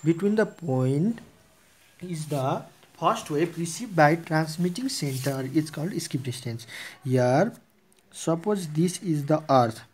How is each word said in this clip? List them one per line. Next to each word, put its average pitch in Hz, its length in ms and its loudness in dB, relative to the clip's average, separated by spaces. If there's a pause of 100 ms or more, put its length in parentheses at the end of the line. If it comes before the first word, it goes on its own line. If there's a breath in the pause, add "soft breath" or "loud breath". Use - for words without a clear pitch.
between 170 320 2
the 214 100 4
point 143 760 0 (800)
is 165 260 -8
the 147 360 -2 (360)
first 196 320 0
wave 165 260 0
received 175 380 -6
by 151 220 8
transmitting 165 720 -2
center. 135 640 -4
It's 156 160 0
called 160 320 -6
skip 139 200 -4
distance. 120 460 -8 (380 loud breath)
Here, 127 480 4 (580)
suppose 165 560 -2
this 165 340 0
is 156 240 -2
the 151 240 2
earth 123 300 4 (140)